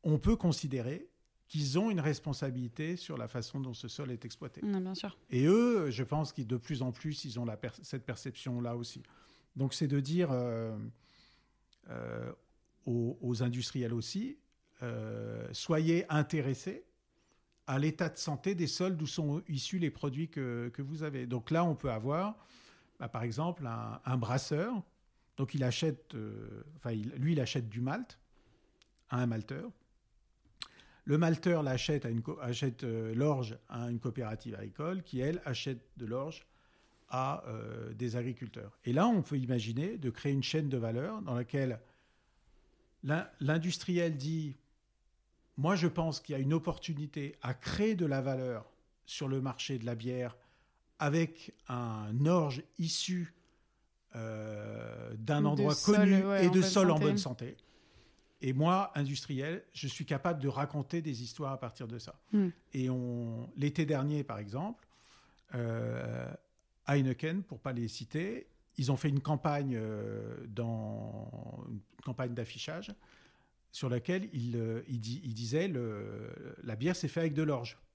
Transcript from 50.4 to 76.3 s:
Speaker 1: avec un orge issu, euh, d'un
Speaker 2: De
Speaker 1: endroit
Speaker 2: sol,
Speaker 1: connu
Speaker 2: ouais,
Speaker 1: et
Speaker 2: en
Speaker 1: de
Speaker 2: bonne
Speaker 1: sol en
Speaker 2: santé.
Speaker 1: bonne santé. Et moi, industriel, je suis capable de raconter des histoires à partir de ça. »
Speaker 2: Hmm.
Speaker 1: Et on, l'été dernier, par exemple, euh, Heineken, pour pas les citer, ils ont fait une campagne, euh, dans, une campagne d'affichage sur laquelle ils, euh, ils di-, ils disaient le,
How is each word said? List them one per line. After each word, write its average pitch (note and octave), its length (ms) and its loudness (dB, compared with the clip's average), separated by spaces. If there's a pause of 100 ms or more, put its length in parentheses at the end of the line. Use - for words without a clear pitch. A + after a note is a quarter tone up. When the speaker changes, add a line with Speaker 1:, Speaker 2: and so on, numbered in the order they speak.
Speaker 1:
avec D#3+ 540 0 (140)
un A#2 580 0
orge D#3 380 4 (160)
issu, E3+ 540 -2 (840)
euh, A2 1000 -8
d'un D3 240 4
Speaker 2:
De D3 60 6
Speaker 1:
endroit C#3+ 280 6
Speaker 2:
sol, G#3 220 8
Speaker 1:
connu F#3+ 260 10
Speaker 2:
ouais, G3 220 6
Speaker 1:
et - 20 10
Speaker 2:
en E3+ 40 10
Speaker 1:
de F#3 100 10
Speaker 2:
bonne F#3+ 80 6
Speaker 1:
sol F#3 220 8
en D#3 40 8
Speaker 2:
santé. D3+ 100 4
Speaker 1:
bonne D3 120 6
santé. B2+ 400 -4 (880)
Et C3 80 4
moi, F3 420 6
industriel, C#3+ 680 -2 (100)
je - 140 -6
suis B2+ 180 -6
capable D3+ 360 0
de C#3 60 2
raconter C#3+ 540 0
des C3 220 -4
histoires C3+ 280 -6
à C3 80 -6
partir B2 280 -8
de A#2+ 120 -8
ça. » - 160 -14 (160)
Speaker 2:
Hmm. G3+ 180 4 (240)
Speaker 1:
Et B2+ 160 2
on, A#2+ 680 -2
l'été D3 300 2
dernier, C#3+ 380 2
par G#2+ 160 -6
exemple, C3 480 -6 (680)
euh, A#2 720 -2 (600)
Heineken, C#3+ 560 2
pour B2+ 160 -12
pas C3+ 140 -4
les A#2+ 140 0
citer, E3+ 600 -6 (300)
ils C3+ 140 2
ont C3 60 4
fait D#3 120 2
une C#3 120 2
campagne, C#3+ 540 2
euh, G#2+ 600 -4 (120)
dans, A2 800 -4 (400)
une G#2+ 100 -6 (240)
campagne B2 300 -4
d'affichage D3+ 600 -8 (800)
sur - 180 -2
laquelle F3 440 0
ils, A#2+ 240 -2
euh, A2+ 300 0
ils B2 120 -2
di-, A#2 240 -4
ils A#2+ 100 -4
disaient A#2+ 340 0
le, G#2+ 600 -4 (340)